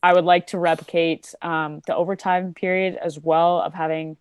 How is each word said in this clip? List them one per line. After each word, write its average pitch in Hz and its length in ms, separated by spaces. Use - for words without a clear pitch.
I 180 120
would 180 100
like 175 240
to 196 100
replicate, 165 840
um, 156 440
the - 100
overtime 185 580
period 185 480
as 151 160
well 165 420
of 160 140
having 160 460